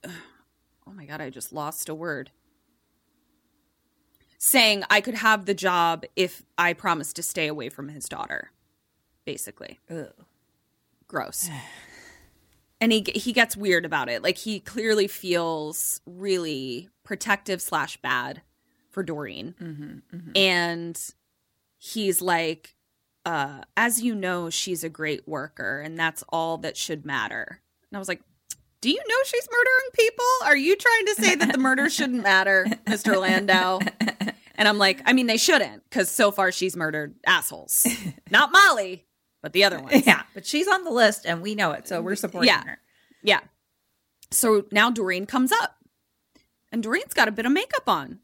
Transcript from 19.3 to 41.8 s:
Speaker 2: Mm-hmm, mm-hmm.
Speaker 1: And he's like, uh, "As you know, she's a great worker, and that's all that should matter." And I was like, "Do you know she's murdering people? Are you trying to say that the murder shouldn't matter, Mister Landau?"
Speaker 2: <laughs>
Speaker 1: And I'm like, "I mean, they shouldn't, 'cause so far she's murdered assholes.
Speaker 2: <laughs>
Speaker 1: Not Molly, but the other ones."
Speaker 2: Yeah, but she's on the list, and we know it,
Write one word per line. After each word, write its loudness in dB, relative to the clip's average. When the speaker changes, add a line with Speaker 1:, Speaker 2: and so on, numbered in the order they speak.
Speaker 2:
Mm-hmm, -14
mm-hmm. -16
Speaker 1:
And 0
he's -2
like, -2
uh, -4
"As 0
you -2
know, -4
she's -6
a -6
great -6
worker, -8
and -12
that's -4
all -2
that -8
should -8
matter." -6
And -10
I -8
was -12
like, -6
"Do 0
you 2
know 0
she's -4
murdering 4
people? 2
Are 6
you 4
trying 4
to 0
say 6
that 0
the 2
murder 2
shouldn't -2
matter, 4
Mister 2
Landau?" 2
Speaker 2:
<laughs> -2
Speaker 1:
And 4
I'm 2
like, 4
"I 4
mean, 4
they 2
shouldn't, 2
'cause 0
so 4
far 2
she's -2
murdered -4
assholes. 2
Speaker 2:
<laughs> -18
Speaker 1:
Not 6
Molly, 6
but -12
the 6
other 4
ones." 4
Speaker 2:
Yeah, 6
but -14
she's -2
on 2
the -6
list, 4
and -4
we -6
know 0
it, -8